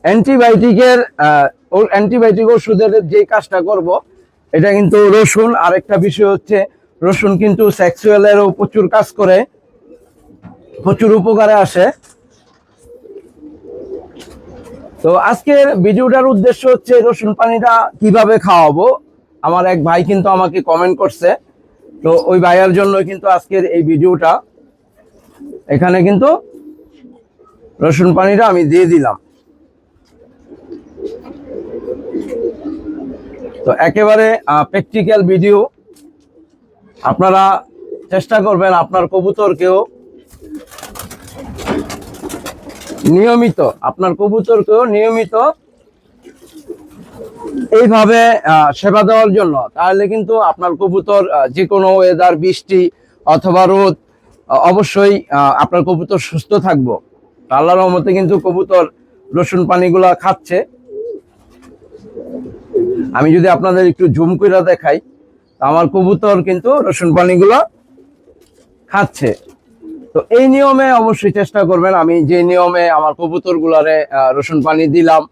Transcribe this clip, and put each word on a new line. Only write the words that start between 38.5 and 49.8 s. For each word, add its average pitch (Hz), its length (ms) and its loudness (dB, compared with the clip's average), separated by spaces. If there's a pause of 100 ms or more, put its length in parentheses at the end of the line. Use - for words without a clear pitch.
আপনার 175 340 -2
কবুতরকেও 185 760 -2 (3250)
নিয়মিত, 208 600 2 (120)
আপনার 180 340 -4
কবুতরকেও 214 680 0
নিয়মিত 220 500 -2 (2250)
এইভাবে, 226 580 4
আহ, 156 420 2
সেবা 202 320 0
দেওয়ার 220 300 2
জন্য। 156 400 -2
তাহলে 190 340 -2